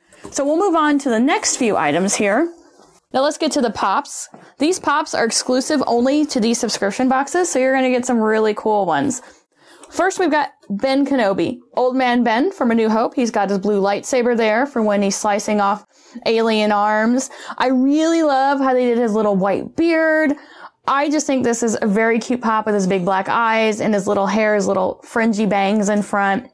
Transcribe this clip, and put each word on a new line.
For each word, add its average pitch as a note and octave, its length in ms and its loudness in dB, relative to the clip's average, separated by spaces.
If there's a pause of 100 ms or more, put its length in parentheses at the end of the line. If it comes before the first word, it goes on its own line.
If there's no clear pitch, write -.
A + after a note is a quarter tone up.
(320)
So C#4 120 -4
we'll D4+ 140 0
move F#4 180 2
on D4+ 240 2
to C#4 100 -2
the A3 100 2
next D#4+ 380 0
few A3 200 0
items D#3+ 380 0
here. A3+ 360 0 (600)
Now B3+ 80 0
let's D4 160 0
get D#4+ 140 -2
to D4 100 0
the A#3 80 0
pops. - 600 -4 (280)
These E4+ 220 0
pops D4+ 340 -2
are - 120 0
exclusive B3+ 600 0
only C4+ 420 2
to C4+ 120 -4
these A#3 200 0
subscription G#3+ 480 -2
boxes, C#4 440 0
so C4 80 -2
you're C4 160 2
gonna C4 160 2
get B3 140 0
some A#3+ 140 0
really A3 360 2
cool G#3 320 -2
ones. D#3+ 340 -2 (680)
First, F#4+ 280 -2
we've F4 140 0
got D4 180 0 (220)
Ben C4+ 340 0
Kenobi, A3 540 0 (160)
Old B3+ 200 0
Man B3 280 2
Ben B3 280 0
from A#3+ 200 -2
A - 20 2
New A3+ 160 2
Hope. A3 240 0
He's A#3+ 160 0
got G3+ 220 0
his G3+ 80 0
blue G3+ 200 0
lightsaber A#3 560 0
there A3 300 0
for A#3 160 -4
when G3+ 220 2
he's G3 120 0
slicing G#3 460 -2
off G3+ 240 -2 (400)
alien A3+ 460 2
arms. G#3+ 580 0 (300)
I B3+ 80 0
really D4+ 560 2
love C4+ 360 2
how C4 140 2
they B3+ 120 2
did A#3+ 120 2
his A#3 160 0
little G#3 220 2
white F#3+ 400 -2
beard. D#4+ 580 2 (540)
I C#4 240 0
just D4+ 160 -2
think C4 160 0
this A#3 180 -2
is A3+ 180 0
a - 60 -2
very A3+ 320 2
cute A#3+ 240 -4
pop A3 240 0
with G#3+ 80 0
his G3 140 0
big F3+ 180 0
black F#3+ 240 0
eyes A3 520 0
and A3 120 0
his G3 140 -2
little G3 180 0
hair, G#3+ 300 2
his G3 100 0
little F#3+ 380 -2
fringy A3 420 0
bangs G3 440 0
in G#3 120 0
front. G3 520 -2